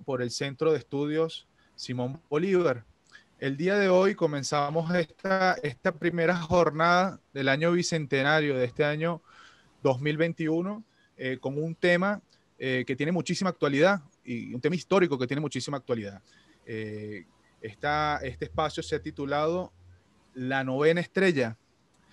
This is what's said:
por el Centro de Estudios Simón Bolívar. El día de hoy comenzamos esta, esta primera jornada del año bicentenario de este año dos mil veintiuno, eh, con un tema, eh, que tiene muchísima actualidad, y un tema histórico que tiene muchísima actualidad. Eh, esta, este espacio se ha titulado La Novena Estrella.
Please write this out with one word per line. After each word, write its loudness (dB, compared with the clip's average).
por -4
el -4
Centro -2
de 2
Estudios -4
Simón -6
Bolívar. 2
El -4
día 0
de 4
hoy 6
comenzamos 0
esta, 2
esta -2
primera 0
jornada 4
del 0
año 2
bicentenario 2
de 2
este -2
año 0
dos 2
mil -2
veintiuno, -2
eh, -4
con -6
un -6
tema, 2
eh, -2
que -4
tiene -2
muchísima -2
actualidad, 2
y -8
un -8
tema 0
histórico 2
que 0
tiene -4
muchísima -6
actualidad. -6
Eh, -10
esta, -2
este -8
espacio -4
se -4
ha -6
titulado -4
La -4
Novena 2
Estrella. 0